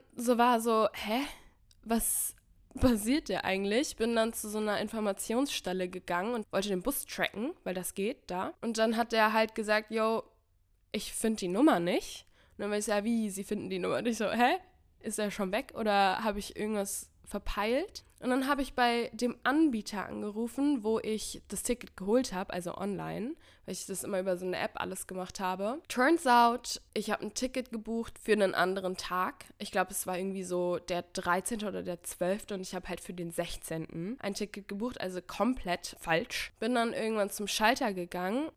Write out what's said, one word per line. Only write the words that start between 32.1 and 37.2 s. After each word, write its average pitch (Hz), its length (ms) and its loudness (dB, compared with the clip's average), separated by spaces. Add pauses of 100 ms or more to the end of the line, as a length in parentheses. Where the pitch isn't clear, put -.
und 190 60 -6
ich 190 140 -8
hab 175 160 -8
halt 170 100 -6
für 185 140 -12
den 170 160 -6
sechzehnten 170 880 -6
ein 196 140 -4
Ticket 202 340 -8
gebucht, 220 320 -6
also 180 220 -6
komplett 202 760 -2
falsch. - 640 -2
Bin 240 140 0
dann 233 180 2
irgendwann 214 380 0